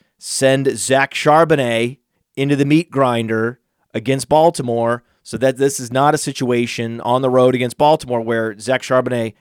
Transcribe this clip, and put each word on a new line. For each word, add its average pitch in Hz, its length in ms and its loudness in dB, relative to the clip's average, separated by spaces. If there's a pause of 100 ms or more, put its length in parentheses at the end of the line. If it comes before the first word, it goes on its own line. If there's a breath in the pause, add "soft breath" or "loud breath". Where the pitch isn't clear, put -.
(200)
send 135 580 0
Zach 131 360 0
Charbonnet 143 840 2 (360)
into 139 220 0
the 139 80 2
meat 156 260 0
grinder 117 720 -2 (320)
against 123 340 -4
Baltimore 120 760 0 (200)
so - 140 -12
that 127 180 2
this 139 240 0
is 123 100 -10
not 139 240 2
a 151 40 0
situation 120 840 -4
on 127 200 0
the 131 80 0
road 127 260 4
against 123 220 -4
Baltimore 147 420 0
where 113 400 -4
Zach 123 220 -2
Charbonnet 123 600 -2